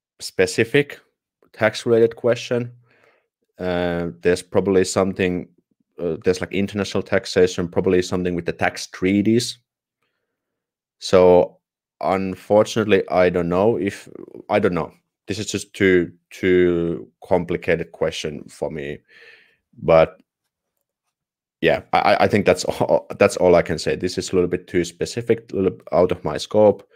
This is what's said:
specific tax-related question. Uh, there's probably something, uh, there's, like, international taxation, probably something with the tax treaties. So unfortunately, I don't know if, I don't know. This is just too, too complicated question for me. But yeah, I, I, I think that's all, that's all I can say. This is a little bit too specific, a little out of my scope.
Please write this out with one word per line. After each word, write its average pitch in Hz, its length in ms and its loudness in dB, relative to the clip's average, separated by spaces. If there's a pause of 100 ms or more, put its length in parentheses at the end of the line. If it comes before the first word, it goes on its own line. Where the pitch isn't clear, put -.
(180)
specific - 800 -2 (540)
tax-related 113 640 0
question. 120 560 -4 (840)
Uh, 87 540 -4 (100)
there's 87 200 2
probably 95 420 0
something, 95 640 -2 (520)
uh, 82 260 -6
there's, 92 160 0
like, 90 120 -8
international 98 500 -4
taxation, 92 680 -2
probably 92 320 0
something 90 340 -4
with 85 120 -6
the 85 80 -4
tax - 320 -6
treaties. 101 720 -2 (1400)
So 90 580 4 (420)
unfortunately, 98 1120 0
I 92 180 4
don't 87 220 -2
know 98 260 2
if, 95 320 -6 (400)
I 104 100 2
don't 101 140 2
know. 82 180 -4 (380)
This 95 100 -6
is 107 140 -8
just - 220 -8
too, 90 380 2 (180)
too 87 800 0 (120)
complicated 85 720 -2
question 80 560 -6
for 73 220 -10
me. 73 300 -12 (840)
But 80 360 4 (1400)
yeah, 80 220 2 (100)
I, 95 60 2
I, 98 260 2
I 98 40 2
think 104 160 0
that's 90 200 0
all, - 420 -2 (120)
that's 101 180 2
all 90 180 4
I 85 80 6
can 82 160 -6
say. - 180 -4
This 90 220 -6
is 90 120 -8
a - 40 -6
little 90 160 0
bit 90 160 -6
too 87 180 -2
specific, - 680 -4
a - 40 -8
little 95 220 -2 (140)
out 90 200 2
of - 120 -8
my 76 120 -4
scope. 107 600 2